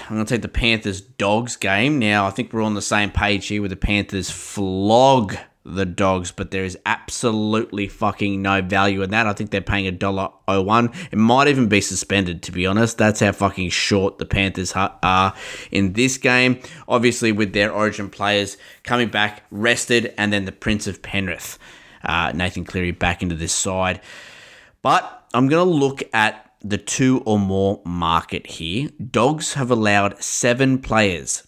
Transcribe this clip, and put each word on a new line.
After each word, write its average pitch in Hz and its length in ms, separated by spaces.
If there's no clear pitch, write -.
I'm 110 140
gonna 107 80
take 113 180
the 101 40
Panthers-Dogs 107 1080
game. 107 420
Now, 104 300
I - 20
think 110 240
we're 110 80
on 107 140
the 101 60
same 104 280
page 101 380
here 104 140
with 101 100
the 90 60
Panthers 101 520
flog 104 1040
the 92 200
Dogs, 92 440
but 95 200
there 95 120
is 92 220
absolutely 107 1000
fucking 101 520
no 98 220
value 98 400
in 95 80
that. 110 160
I 104 80
think 107 160
they're 98 120
paying 98 260
a 92 40
dollar 98 380
oh 98 140
one. 117 300
It - 60
might 123 300
even 131 220
be 101 120
suspended, 92 640
to - 80
be 90 160
honest. 110 320
That's 107 200
how 101 120
fucking 95 400
short - 480
the - 80
Panthers 95 460
ha-, 95 280
are 95 320
in 98 220
this 131 260
game. 127 400
Obviously, 117 440
with 104 220
their 104 180
Origin 104 400
players 101 460
coming 120 260
back, 104 400
rested, 117 720
and 104 120
then 101 140
the 95 60
Prince 107 340
of 95 160
Penrith, - 560
uh, 82 320
Nathan 90 280
Cleary, 87 280
back 87 320
into 87 100
this 82 180
side. 92 500
But - 500
I'm 127 140
gonna 160 160
look 139 400
at 107 380
the 101 160
two 131 480
or 110 140
more 98 440
market 85 600
here. 98 440
Dogs 147 460
have 131 160
allowed 101 520
seven 131 540
players 101 720